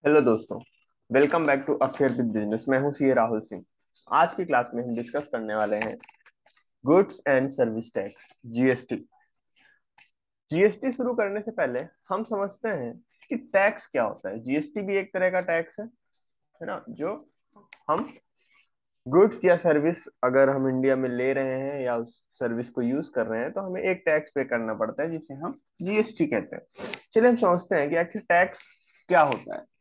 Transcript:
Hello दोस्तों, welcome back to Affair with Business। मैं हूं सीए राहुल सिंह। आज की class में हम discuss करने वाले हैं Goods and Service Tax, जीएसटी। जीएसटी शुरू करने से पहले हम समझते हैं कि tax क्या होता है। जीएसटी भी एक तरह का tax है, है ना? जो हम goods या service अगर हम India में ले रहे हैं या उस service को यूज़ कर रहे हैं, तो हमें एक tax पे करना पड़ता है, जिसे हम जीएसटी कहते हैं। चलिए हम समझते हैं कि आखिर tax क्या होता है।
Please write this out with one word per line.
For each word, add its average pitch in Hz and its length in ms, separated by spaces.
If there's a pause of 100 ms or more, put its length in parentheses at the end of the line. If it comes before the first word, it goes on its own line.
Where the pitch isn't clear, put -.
Hello 147 140
दोस्तों, 117 400 (560)
welcome 147 320
back 139 200
to 147 80
Affair - 320
with 120 240
Business। 107 360
मैं 131 100
हूं 143 140
सीए 135 220
राहुल 113 260
सिंह। 95 240 (480)
आज 160 220
की 185 100
class 123 300
में 120 100
हम 120 100
discuss 120 320
करने 110 280
वाले 107 220
हैं 107 220 (920)
Goods 190 240 (160)
and 135 180 (140)
Service 113 240 (120)
Tax, 101 120 (380)
जीएसटी। 123 600 (1400)
जीएसटी 208 420
शुरू 247 220
करने 208 260
से 208 100
पहले 127 280 (300)
हम 202 160
समझते 202 440
हैं 127 360 (240)
कि 233 80
tax - 500
क्या - 160
होता 101 280
है। 107 80
जीएसटी 147 420
भी 196 160
एक 196 180
तरह 185 160
का 185 100
tax 170 400
है, 220 60 (720)
है 165 60
ना? 185 220
जो 170 400 (640)
हम 196 240 (960)
goods 180 360
या 180 120
service 160 520 (160)
अगर 135 240
हम 135 200
India 131 280
में 131 120
ले 127 240
रहे 135 280
हैं 139 200
या 123 160
उस 117 360
service 120 380
को 127 120
यूज़ 131 320
कर 113 120
रहे 110 140
हैं, 135 120
तो 196 80
हमें 185 220
एक 185 240
tax 156 280
पे 135 100
करना 113 300
पड़ता 110 280
है, 165 80
जिसे 156 240
हम 170 260 (220)
जीएसटी 208 440
कहते 104 300
हैं। - 60 (520)
चलिए 226 140
हम 240 80
समझते 180 400
हैं 147 140
कि 165 60
आखिर 180 260
tax 175 380 (480)
क्या 170 140
होता 127 340
है। - 140 (100)